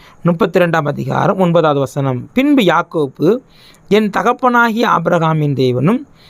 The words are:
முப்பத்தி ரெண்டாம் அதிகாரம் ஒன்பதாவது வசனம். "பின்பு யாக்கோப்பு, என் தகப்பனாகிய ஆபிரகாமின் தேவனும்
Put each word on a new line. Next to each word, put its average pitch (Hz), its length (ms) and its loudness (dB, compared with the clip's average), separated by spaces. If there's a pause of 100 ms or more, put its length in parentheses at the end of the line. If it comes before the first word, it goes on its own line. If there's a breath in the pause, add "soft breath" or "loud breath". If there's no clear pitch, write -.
(240 soft breath)
முப்பத்தி 170 360 0
ரெண்டாம் 160 280 0
அதிகாரம் 135 520 -2
ஒன்பதாவது 165 400 2
வசனம். 131 540 -4
"பின்பு 269 280 2
யாக்கோப்பு, 170 760 0 (500 soft breath)
என் 208 220 0
தகப்பனாகிய 233 800 0
ஆபிரகாமின் 160 680 0
தேவனும் 131 440 0 (300 soft breath)